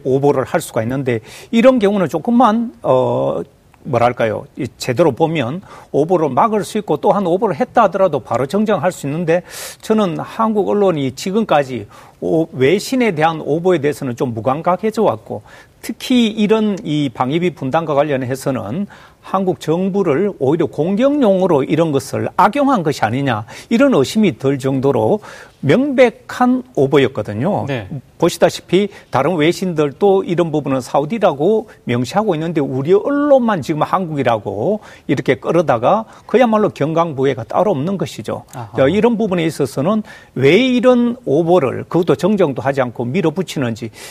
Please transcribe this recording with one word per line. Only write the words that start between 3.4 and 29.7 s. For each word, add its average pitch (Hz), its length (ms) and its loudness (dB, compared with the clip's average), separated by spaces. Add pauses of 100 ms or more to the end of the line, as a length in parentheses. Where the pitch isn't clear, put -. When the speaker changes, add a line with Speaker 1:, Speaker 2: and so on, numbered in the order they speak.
Speaker 1:
뭐랄까요? 117 580 0 (100)
이 139 100 -6 (120)
제대로 139 340 2
보면 156 500 -2 (300)
오보를 160 380 2
막을 202 340 0
수 - 140 -8
있고 170 180 -2
또한 202 280 2
오보를 185 300 0
했다 240 300 2
하더라도 185 340 2
바로 120 280 -2
정정할 190 440 0
수 - 160 -8
있는데 160 360 -2 (380)
저는 202 380 0
한국 208 500 -2
언론이 180 440 0
지금까지 143 720 -2 (340)
오-, 165 320 0
외신에 196 600 2
대한 156 260 0
오보에 170 380 0
대해서는 135 380 -4
좀 127 180 -4
무감각해져 175 680 -2
왔고 110 380 -4 (400)
특히 240 440 0
이런 208 560 0
이 147 320 -2
방위비 160 400 -2
분담과 147 400 -2
관련해서는 135 960 -2 (340)
한국 185 380 -2
정부를 170 800 0
오히려 143 280 0
공격용으로 190 1000 2
이런 160 280 0
것을 117 440 -2
악용한 233 480 2
것이 151 200 -2
아니냐 117 400 -2 (260)
이런 247 240 4
의심이 160 440 2
들 139 200 0
정도로 135 600 0 (420)
명백한 247 1000 2 (140)
오보였거든요. 135 880 0
Speaker 2:
네. 117 220 -6 (300)
Speaker 1:
보시다시피 180 720 0 (220)
다른 143 240 0
외신들도 170 880 0